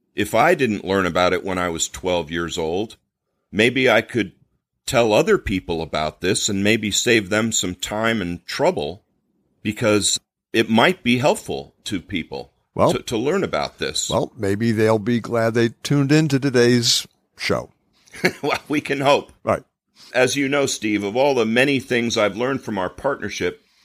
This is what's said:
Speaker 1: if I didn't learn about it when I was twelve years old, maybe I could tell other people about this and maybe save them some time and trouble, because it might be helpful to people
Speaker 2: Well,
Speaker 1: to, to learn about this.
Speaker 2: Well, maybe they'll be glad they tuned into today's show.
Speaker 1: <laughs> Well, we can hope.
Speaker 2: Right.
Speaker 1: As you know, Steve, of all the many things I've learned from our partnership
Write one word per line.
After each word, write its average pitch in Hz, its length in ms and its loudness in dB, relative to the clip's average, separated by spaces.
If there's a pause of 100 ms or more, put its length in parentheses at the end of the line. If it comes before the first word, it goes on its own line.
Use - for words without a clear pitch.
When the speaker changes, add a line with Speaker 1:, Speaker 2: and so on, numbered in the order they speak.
(160)
Speaker 1:
if 107 180 -2
I 147 220 4
didn't 120 300 0
learn 95 200 2
about 87 260 2
it 87 140 0
when 92 140 -4
I 90 100 -2
was 82 180 -4
twelve 87 440 -4
years 85 260 -6
old, 87 400 -4 (540)
maybe 123 360 2
I 113 140 4
could 107 320 -4 (540)
tell 117 260 2
other 170 240 4
people 87 460 -4
about 78 380 -6
this - 280 0
and 98 140 -2
maybe 107 260 2
save 110 400 2
them 110 220 0
some 90 240 -4
time 110 480 -4
and 87 240 -6
trouble, 104 560 -2 (580)
because 107 580 0 (320)
it 110 160 2
might 123 360 2
be 120 160 2
helpful 120 640 -4
to 92 180 -6
people 73 500 -10 (220)
Speaker 2:
Well, 117 200 2
Speaker 1:
to, - 100 -6
to - 140 -6
learn 156 260 -2
about 76 340 -4
this. - 320 -6
Speaker 2:
Well, 113 260 -2
maybe 107 360 0
they'll 110 260 4
be 113 220 -2
glad 113 340 -2
they 117 160 2 (140)
tuned 143 280 2
into 151 280 4
today's 123 680 4 (320)
show. - 320 -4 (420)
Speaker 1:
<laughs> - 300 -4
Well, 139 160 -2 (100)
we 147 140 -2
can 139 200 -4
hope. 135 300 2 (120)
Speaker 2:
Right. 95 200 0 (520)
Speaker 1:
As 127 200 2
you 139 140 -2
know, 139 160 0
Steve, 104 380 -2
of 101 120 -4
all 139 200 2
the 117 100 2
many 127 340 2
things 117 380 -2
I've 104 180 2
learned 127 280 -4
from 104 160 -6
our 90 100 -2
partnership - 720 -6 (240)